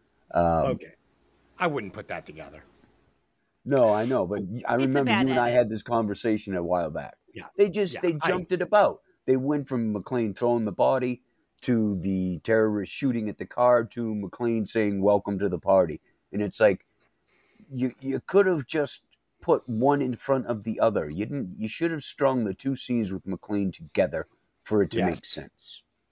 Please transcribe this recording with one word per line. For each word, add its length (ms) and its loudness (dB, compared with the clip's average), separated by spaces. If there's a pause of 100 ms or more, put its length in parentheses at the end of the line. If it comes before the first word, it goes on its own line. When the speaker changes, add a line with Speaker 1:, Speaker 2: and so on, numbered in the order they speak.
(320)
Speaker 1:
Um, 400 2
Speaker 2:
Okay. 200 -10 (680)
I 80 0
wouldn't 260 -4
put 160 -14
that 180 -10
together. 360 -18 (1040)
Speaker 1:
No, 260 6
I 140 2
know, 200 0
but 180 -4
y-, 220 -8
I 100 0
Speaker 3:
It's 80 2
a 40 2
Speaker 1:
remember 160 2
Speaker 3:
bad 220 2
Speaker 1:
you 60 2
and 80 2
I 100 2
Speaker 3:
edit. 80 2
Speaker 1:
had 100 4
this 140 -6
conversation 720 -2
a 60 -2
while 280 0
back. 260 -10 (180)
Speaker 2:
Yeah. 220 -16
Speaker 1:
They 120 6
just, 260 -2
Speaker 2:
Yeah, 60 -10
Speaker 1:
they 220 0
Speaker 2:
I 60 2
Speaker 1:
jumped 240 -2
it 100 0
about. 400 2 (240)
They 100 4
went 320 -2
from 260 -2
McClane 420 -2
throwing 280 0
the 80 -2
body 500 0 (400)
to 380 2
the 380 -2
terrorist 520 0
shooting 380 -2
at 80 -8
the 80 -10
car 400 4
to 300 -6
McClane 520 -2
saying, 360 0
"Welcome 380 2
to 100 0
the 80 -2
party." 420 2 (320)
And 80 -2
it's 180 -4
like, 280 2 (840)
you, 300 -2
you 260 -4
could 200 4
have 200 0
just 380 -4 (380)
put 260 2
one 320 2
in 140 -2
front 320 -2
of 180 -4
the 160 -4
other. 300 2
You 160 -4
didn't, 320 -8
you 100 -4
should 220 -4
have 120 -6
strung 420 0
the 100 -2
two 220 -4
scenes 360 -2
with 140 -8
McClane 460 -4
together 540 -2 (360)
for 200 2
it 100 0
to 120 -2
make 120 0
Speaker 2:
Yes. 120 -12
Speaker 1:
sense. 540 -12 (280)